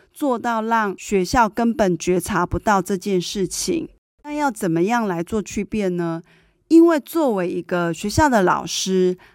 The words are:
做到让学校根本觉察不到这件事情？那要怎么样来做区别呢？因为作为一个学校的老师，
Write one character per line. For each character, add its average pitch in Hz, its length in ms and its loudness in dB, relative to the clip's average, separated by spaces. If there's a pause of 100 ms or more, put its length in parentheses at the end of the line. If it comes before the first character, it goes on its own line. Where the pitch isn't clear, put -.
(120)
做 254 260 -4
到 233 220 -4
让 220 380 -2
学 190 260 -2
校 226 240 2
根 233 240 0
本 185 240 2
觉 180 240 -2
察 175 240 -2
不 170 140 -4
到 196 240 2
这 202 120 -6
件 185 240 -2
事 180 300 -4
情？ - 400 -4 (340)
那 294 120 -12
要 294 160 0
怎 196 200 -4
么 165 120 2
样 226 240 0
来 170 160 -2
做 214 180 -4
区 - 240 -6
别 208 240 -4
呢？ 170 320 -4 (480)
因 330 180 8
为 320 140 4
作 302 320 0
为 180 180 -2
一 175 120 -6
个 170 300 -2
学 208 160 -8
校 302 200 4
的 226 140 4
老 160 240 2
师， 185 500 0 (180)